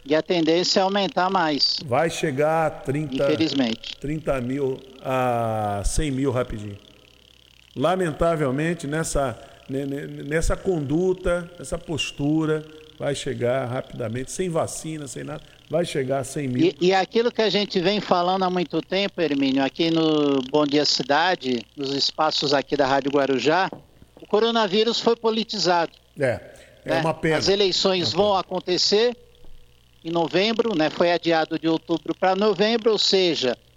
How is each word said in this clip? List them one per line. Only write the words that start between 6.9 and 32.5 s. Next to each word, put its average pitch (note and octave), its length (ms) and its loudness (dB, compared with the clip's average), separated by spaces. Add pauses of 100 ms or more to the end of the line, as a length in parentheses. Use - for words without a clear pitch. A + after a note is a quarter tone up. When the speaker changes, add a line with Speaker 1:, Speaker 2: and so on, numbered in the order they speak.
Speaker 2:
Lamentavelmente, D#3+ 1080 0
nessa, C#3+ 520 -2 (300)
ne-, C3+ 160 -4
ne-, D3 400 -8
nessa D#3+ 320 0
conduta, F3 920 0 (100)
nessa - 180 -8
postura, D#3 880 -2 (340)
vai C#3 160 -4
chegar B2 520 -2
rapidamente, B2+ 680 -6
sem F#3 160 -4
vacina, D#3 580 -4
sem C#3 160 -12
nada, C#3+ 200 -12 (260)
vai E3 160 2
chegar C3+ 360 -2
a B2+ 40 -4
cem C#3+ 240 -4
mil. B2 160 2 (160)
Speaker 1:
E, E3+ 60 4
e F#3+ 80 6
aquilo A3+ 360 2
que A3 120 -2
a G#3+ 80 4
gente G3 300 0
vem G3 200 2
falando F#3 440 2
há F3+ 60 2
muito F3+ 300 -2
tempo, F#3+ 400 -2
Hermínio, C#3 420 2
aqui E3 280 0
no D3+ 500 2 (100)
Bom D3+ 140 4
Dia C#3+ 220 2
Cidade, C#3 800 0 (100)
nos C#3 180 -6
espaços D3 600 0
aqui C#3 240 0
da C#3+ 80 4
Rádio C#3 260 0
Guarujá, C#3+ 580 2 (500)
o - 60 -20
coronavírus A3 720 2
foi A#3 160 2
politizado. G3+ 760 0 (260)
Speaker 2:
É, B2 220 0 (440)
é - 40 -10
Speaker 1:
Né? D#3+ 120 0
Speaker 2:
uma D#3+ 140 0
pena. D#3+ 220 0
Speaker 1:
As B2 120 0
eleições F#3 640 2
Speaker 2:
Uma - 40 -2
Speaker 1:
vão G#3 140 4
Speaker 2:
pena. F#3+ 100 2
Speaker 1:
acontecer G3+ 760 0 (880)
em E3 60 -6
novembro, G3 640 2
né? D3+ 140 2
Foi F3 220 2
adiado E3 460 0
de D#3+ 100 -2
outubro E3 460 -2
pra F#3 200 2
novembro, G#3+ 560 2